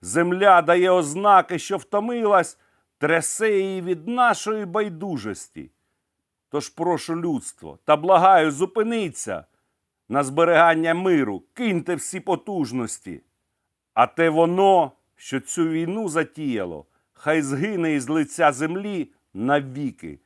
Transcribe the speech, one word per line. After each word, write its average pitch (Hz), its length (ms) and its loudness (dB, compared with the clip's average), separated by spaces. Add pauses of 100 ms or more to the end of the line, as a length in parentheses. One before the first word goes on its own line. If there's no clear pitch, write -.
Земля 175 600 4
дає 180 280 4
ознаки, 180 680 2
що 196 180 -8
втомилась, 208 800 0 (440)
трясе 165 560 0
її 190 240 -4
від 170 260 -6
нашої 220 560 0
байдужості. 165 1040 -8 (760)
Тож 143 200 -6
прошу 165 480 -4
людство, 156 680 -8
та 151 120 4
благаю, 170 540 6
зупиниться. 185 920 -4 (640)
На 139 160 0
зберігання 165 680 4
миру 151 480 0 (120)
киньте 180 400 -2
всі 170 260 -10
потужності. 127 1040 -6 (720)
А 120 120 4
те 165 240 0
воно, 175 640 2 (240)
що - 240 -8
цю - 280 -4
війну 170 400 -4
затіяло, 127 800 -6 (260)
хай 156 300 -2
згине 160 520 -2
із 127 140 -4
лиця 156 440 0
землі 170 600 -6 (220)
навіки. 131 920 -4